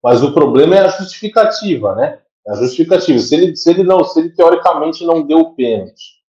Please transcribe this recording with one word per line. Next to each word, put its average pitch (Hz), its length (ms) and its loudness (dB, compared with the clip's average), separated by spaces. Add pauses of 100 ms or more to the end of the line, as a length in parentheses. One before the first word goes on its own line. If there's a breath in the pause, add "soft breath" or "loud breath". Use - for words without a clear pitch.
Mas 120 220 2
o 143 100 -2
problema 147 420 2
é 196 40 6
a 190 80 4
justificativa, 196 1040 -2
né? 131 260 -4 (280)
É 104 60 -8
a - 20 -6
justificativa. 131 640 0
Se 123 160 -2
ele, 170 200 0
se - 140 0
ele 175 140 2
não, 180 200 2
se - 160 -2
ele 165 120 -4
teoricamente 165 760 0
não 165 160 0
deu 151 200 0
o 165 120 -2
pênalti 113 800 -6